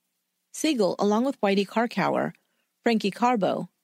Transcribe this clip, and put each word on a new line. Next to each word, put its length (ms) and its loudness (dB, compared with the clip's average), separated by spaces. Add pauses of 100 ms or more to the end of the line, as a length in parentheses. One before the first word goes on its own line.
(520)
Siegel, 460 0
along 260 2
with 160 -4
Whitey 240 2
Karkauer, 680 -2 (500)
Frankie 300 0
Carbo, 560 0 (160)